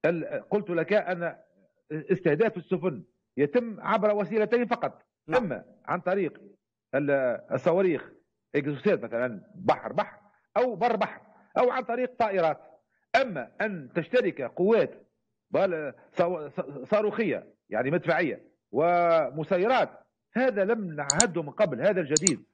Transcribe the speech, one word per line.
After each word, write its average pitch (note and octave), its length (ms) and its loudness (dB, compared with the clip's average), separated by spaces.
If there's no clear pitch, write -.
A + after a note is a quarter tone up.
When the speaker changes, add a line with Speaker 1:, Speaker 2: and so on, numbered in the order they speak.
Speaker 1:
ال-، E3 180 0
قلت G3 200 -2
لك E3 220 0
أن E3+ 440 -2
استهداف E3 640 0
السفن E3+ 480 -4
يتم A3 440 0
عبر G#3+ 340 2
وسيلتين G#3+ 520 0
فقط، - 360 -4
Speaker 2:
نعم. B3+ 160 2
Speaker 1:
إما B2+ 200 -6
عن E3+ 160 -4
طريق F3+ 400 -2
ال-، C#3+ 160 0
الصواريخ E3+ 600 0
إكزوسيت C#3+ 500 -2
مثلا A#2 360 -4
بحر - 380 -2
بحر - 280 -4
أو A#3 200 0
بر A3 200 2
بحر - 240 -4
أو B3 120 4
عن B3+ 120 -2
طريق B3 360 -4
طائرات. F#3 400 2
أما D#3+ 280 -4
أن F#3 340 -6
تشترك G#3 480 0
قوات F3+ 480 2
بال-، D#3 440 0
صو-، E3+ 360 0
ص-، C#3 360 -10
صاروخية G3+ 720 0
يعني A#2+ 220 -2
مدفعية E3 520 0
ومسيرات، E3+ 1160 2
هذا A3 320 0
لم G3+ 300 -2
نعهده D#3+ 480 0
من D3 80 -10
قبل، D3+ 300 -2
هذا G3 200 0
الجديد. D3 540 0